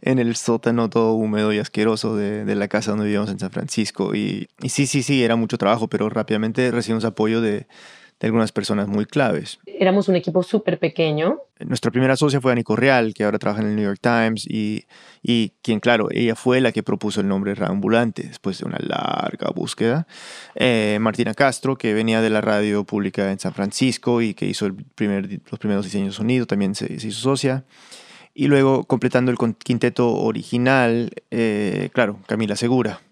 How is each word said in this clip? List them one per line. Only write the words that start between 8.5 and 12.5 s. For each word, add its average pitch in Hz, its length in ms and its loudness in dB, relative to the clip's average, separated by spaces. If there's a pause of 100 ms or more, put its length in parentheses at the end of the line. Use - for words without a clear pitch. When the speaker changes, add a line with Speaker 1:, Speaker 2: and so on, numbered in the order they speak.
Speaker 1:
personas 101 360 -2
muy 104 200 -2
claves. 110 580 -2
Speaker 2:
Éramos 190 440 2
un 185 60 4
equipo 175 280 0
súper 185 340 -2
pequeño. 160 640 0 (200)
Speaker 1:
Nuestra - 320 -4
primera 131 240 2
socia 139 260 2
fue 127 100 2